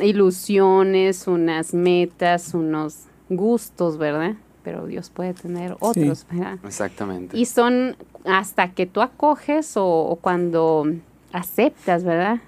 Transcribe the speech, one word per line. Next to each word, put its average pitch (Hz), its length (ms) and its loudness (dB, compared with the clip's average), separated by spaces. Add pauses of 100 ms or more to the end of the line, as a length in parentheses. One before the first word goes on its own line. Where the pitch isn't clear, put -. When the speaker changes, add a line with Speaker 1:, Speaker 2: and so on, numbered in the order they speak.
Speaker 1:
ilusiones, 190 1300 4
unas 165 460 0
metas, 175 800 2
unos 156 520 -4 (240)
gustos, 185 680 0
¿verdad? 160 380 -2 (280)
Pero - 240 -10
Dios - 220 -10
puede 180 240 -8
tener 175 380 -10
Speaker 2:
Sí. - 100 -12
Speaker 1:
otros, 165 500 0
¿verdad? 170 340 -6
Speaker 3:
Exactamente. 98 720 -8
Speaker 1:
Y 233 80 0
son 247 520 0 (280)
hasta 190 460 0
que 185 140 -4
tú 190 160 -2
acoges 294 760 -2
o, 196 100 0
o 170 320 2
cuando 165 680 0 (480)
aceptas, 180 720 -2
¿verdad? 180 420 0